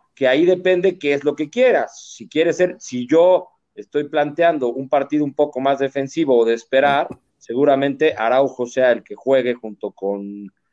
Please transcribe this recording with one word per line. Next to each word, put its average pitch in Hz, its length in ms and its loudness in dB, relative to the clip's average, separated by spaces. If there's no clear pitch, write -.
Que 131 120 0
ahí 139 160 2
depende 180 540 2
qué 143 160 -2
es 143 100 -4
lo 147 120 -2
que 156 160 -8
quieras. 226 640 -2
Si - 120 -20
quieres 160 300 -2
ser, 180 220 0
si 123 280 -10
yo 170 420 4
estoy 147 340 -6
planteando 147 600 0
un 131 200 -8
partido 147 340 0
un 143 120 -6
poco 147 240 -2
más 135 180 0
defensivo 135 580 -2
o 117 100 4
de 117 100 0
esperar, 139 520 0
seguramente 139 800 0
Araujo 123 480 0
sea 127 260 2
el 113 120 -2
que - 100 -16
juegue 123 400 0
junto 104 380 -10
con 101 600 -8